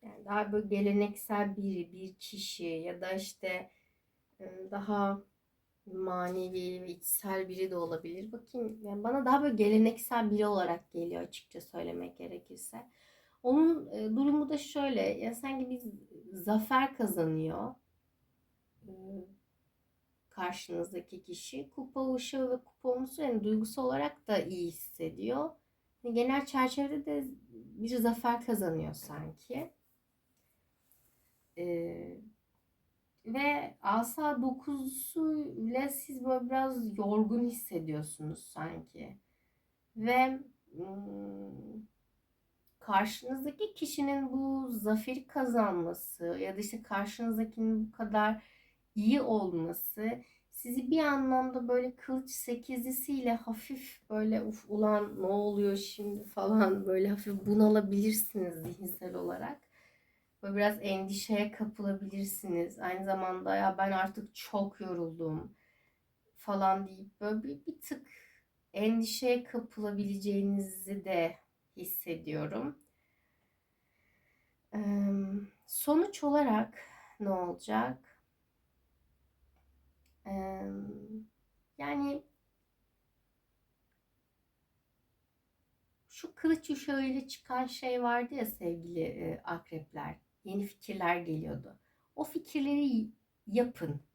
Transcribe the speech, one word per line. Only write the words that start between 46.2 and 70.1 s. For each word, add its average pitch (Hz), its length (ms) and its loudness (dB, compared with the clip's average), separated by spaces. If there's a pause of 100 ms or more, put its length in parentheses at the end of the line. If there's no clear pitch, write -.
ya 185 320 -2
da 208 40 -6
işte 214 220 -6
karşınızdakinin 220 1080 0
bu - 40 -14
kadar 214 500 2 (520)
iyi 226 260 6
olması 190 880 0 (420)
sizi 247 380 -2
bir 320 140 6
anlamda 262 640 2
böyle 247 280 2
kılıç 262 340 -4
sekizlisiyle 247 1040 -2
hafif - 680 -8 (100)
böyle, 214 320 2
"Uf, 214 280 -8
ulan 208 520 2
ne 190 40 2
oluyor 202 500 4
şimdi?" 208 480 -6
falan 196 600 4
böyle 190 220 4
hafif 202 380 -2
bunalabilirsiniz 208 1160 4
zihinsel 180 520 -8
olarak. 180 460 -6 (840)
Böyle 196 140 -2
biraz 208 240 4
endişeye 196 720 0
kapılabilirsiniz. 196 1300 -4
Aynı 185 280 -4
zamanda, 190 500 0
"Ya 196 220 4
ben 196 140 2
artık 196 420 -2
çok - 460 -4
yoruldum." 170 760 -4 (800)
falan 196 520 2
deyip 190 320 -18
böyle 214 220 -2
bir, 285 240 -8
bir - 140 -10
tık - 280 -10 (640)
endişeye 226 720 2
kapılabileceğinizi 202 1600 -2